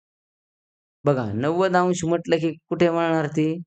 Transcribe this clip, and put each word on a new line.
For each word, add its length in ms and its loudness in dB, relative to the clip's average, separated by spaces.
बघा, 200 2
नव्वद 420 0
अंश 280 0
म्हटलं 340 0
की 140 -2
कुठे 220 2
वळणार 380 0
ती? 180 0